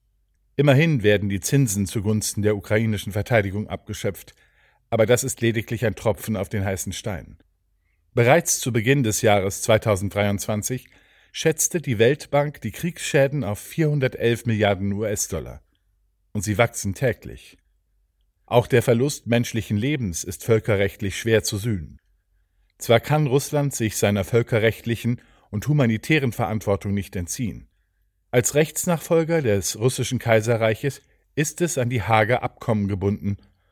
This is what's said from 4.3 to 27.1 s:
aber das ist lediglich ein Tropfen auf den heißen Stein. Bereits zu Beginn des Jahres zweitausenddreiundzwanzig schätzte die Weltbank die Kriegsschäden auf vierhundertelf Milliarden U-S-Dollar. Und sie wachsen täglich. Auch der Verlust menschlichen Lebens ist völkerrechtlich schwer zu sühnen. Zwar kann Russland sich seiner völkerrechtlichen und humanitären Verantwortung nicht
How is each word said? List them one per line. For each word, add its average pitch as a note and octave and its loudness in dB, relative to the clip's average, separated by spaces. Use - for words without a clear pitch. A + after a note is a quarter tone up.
aber A2 4
das A#2+ 4
ist - -8
lediglich A2+ 0
ein G2 0
Tropfen A2 -2
auf F#2+ -6
den G2+ -4
heißen F#2+ -4
Stein. - -10
Bereits B2+ 4
zu B2 -4
Beginn B2 2
des G#2+ 0
Jahres G#2 2
zweitausenddreiundzwanzig G#2 0
schätzte - -2
die B2 -2
Weltbank C#3+ 0
die A2 -6
Kriegsschäden C#3+ -2
auf G#2 -4
vierhundertelf C3 -2
Milliarden G2+ 2
U-S-Dollar. G2 -6
Und G#2 -4
sie G#2 -2
wachsen G#2+ 0
täglich. - -6
Auch A#2+ 4
der A#2 4
Verlust B2 0
menschlichen A#2 0
Lebens A#2 -2
ist - -12
völkerrechtlich G2+ 0
schwer A2 2
zu - -4
sühnen. G2 -6
Zwar A2+ 6
kann D3 0
Russland C#3+ 0
sich A2 -2
seiner G#2 2
völkerrechtlichen A#2 -2
und G#2 -6
humanitären C3+ 2
Verantwortung G2+ -2
nicht G2+ -4